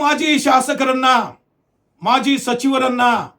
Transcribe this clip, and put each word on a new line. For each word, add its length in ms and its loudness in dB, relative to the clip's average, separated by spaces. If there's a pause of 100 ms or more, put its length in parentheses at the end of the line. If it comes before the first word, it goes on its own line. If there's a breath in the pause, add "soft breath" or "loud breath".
ಮಾಜಿ 380 0
ಶಾಸಕರನ್ನ, 640 0 (1000)
ಮಾಜಿ 360 0
ಸಚಿವರನ್ನ 640 -2 (380)